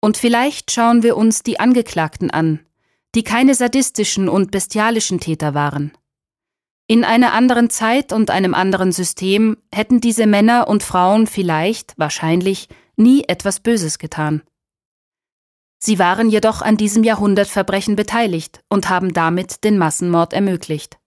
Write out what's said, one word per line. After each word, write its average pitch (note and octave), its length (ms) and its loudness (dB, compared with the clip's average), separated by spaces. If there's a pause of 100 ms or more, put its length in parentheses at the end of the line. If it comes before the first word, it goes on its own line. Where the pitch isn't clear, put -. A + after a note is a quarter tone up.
Und G#3+ 160 0
vielleicht A#3+ 540 -2
schauen A#3 320 2
wir A#3 120 2
uns A3 280 0
die - 160 -6
Angeklagten A3 720 0
an, D#3+ 280 -2 (540)
die A3+ 100 0
keine C4 300 2
sadistischen A#3+ 760 -2
und G3 200 0
bestialischen G#3+ 720 -2
Täter D3+ 340 -4
waren. D3 380 -4 (960)
In A3+ 140 4
einer A#3+ 300 2
anderen A#3+ 360 2
Zeit A#3+ 440 -2
und A3 180 0
einem F#3+ 220 0
anderen F#3+ 400 0
System G3 640 -2 (180)
hätten A3 240 2
diese A3+ 260 0
Männer G#3+ 440 4
und G3+ 140 0
Frauen G3 440 2
vielleicht, F3+ 680 -4
wahrscheinlich, E3+ 720 -2 (260)
nie B3+ 320 6
etwas F#3+ 320 -4
Böses G3+ 400 -2
getan. D3+ 420 -4 (1400)
Sie G#3+ 200 -2
waren G3 300 2
jedoch G#3+ 320 0
an A3 160 2
diesem G#3+ 260 2
Jahrhundertverbrechen G3+ 960 0
beteiligt G#3 720 -4
und G3 180 0
haben F3+ 260 -2
damit E3+ 520 -2
den G#3 120 2
Massenmord E3+ 540 0
ermöglicht. F3 760 -4